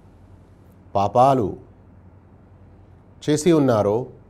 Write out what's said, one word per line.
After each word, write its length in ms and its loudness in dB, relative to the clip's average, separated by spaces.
పాపాలు 640 0
చేసి 220 0
ఉన్నారో 540 0